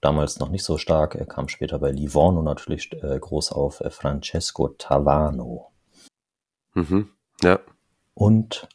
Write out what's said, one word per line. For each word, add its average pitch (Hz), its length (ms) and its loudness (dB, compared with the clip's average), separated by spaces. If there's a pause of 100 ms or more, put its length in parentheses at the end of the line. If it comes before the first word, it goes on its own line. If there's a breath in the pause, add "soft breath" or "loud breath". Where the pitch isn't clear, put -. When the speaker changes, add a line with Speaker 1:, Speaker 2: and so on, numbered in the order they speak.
Speaker 1:
damals 73 380 2
noch 71 100 -4
nicht 95 140 -6
so 80 120 -2
stark. 78 380 0
Er - 100 -8
kam - 240 -8
später - 300 -6
bei 69 120 -2
Livorno 73 520 2
natürlich, - 500 -6 (100)
äh, 69 160 -4
groß - 340 -4
auf, 71 280 -2
äh, - 100 -6
Francesco - 760 -4
Tavano. 71 1040 0 (1040 soft breath)
Speaker 2:
Mhm, 92 340 0 (340)
ja. 90 180 6 (520)
Speaker 1:
Und 110 640 2